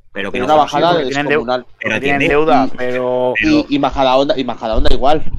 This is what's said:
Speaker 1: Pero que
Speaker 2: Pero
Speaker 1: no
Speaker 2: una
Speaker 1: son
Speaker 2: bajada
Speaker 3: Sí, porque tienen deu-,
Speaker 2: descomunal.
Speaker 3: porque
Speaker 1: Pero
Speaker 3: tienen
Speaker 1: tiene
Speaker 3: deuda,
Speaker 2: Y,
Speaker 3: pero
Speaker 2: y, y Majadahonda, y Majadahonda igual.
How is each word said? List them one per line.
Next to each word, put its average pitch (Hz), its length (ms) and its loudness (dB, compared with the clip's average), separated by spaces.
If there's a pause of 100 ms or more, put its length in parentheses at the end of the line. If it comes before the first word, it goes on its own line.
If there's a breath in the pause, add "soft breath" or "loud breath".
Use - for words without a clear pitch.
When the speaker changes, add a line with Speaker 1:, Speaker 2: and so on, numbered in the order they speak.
(140)
Speaker 1:
Pero 98 180 -6
que 98 60 -6
Speaker 2:
Pero 131 100 -4
Speaker 1:
no 151 60 2
Speaker 2:
una 151 160 4
Speaker 1:
son 147 120 -2
Speaker 2:
bajada 135 120 2
Speaker 3:
Sí, - 60 0
porque 131 100 -4
tienen 143 160 -4
deu-, 147 40 -4
Speaker 2:
descomunal. 127 360 -2
Speaker 3:
porque - 160 -20
Speaker 1:
Pero 110 180 -4
Speaker 3:
tienen 139 200 -2
Speaker 1:
tiene 143 140 0
Speaker 3:
deuda, 147 320 2
Speaker 2:
Y, - 120 -4
Speaker 3:
pero 127 640 -2
Speaker 2:
y, 143 340 0
y 143 40 0
Majadahonda, 135 600 0
y 135 60 -2
Majadahonda 113 480 2
igual. 143 300 4 (160)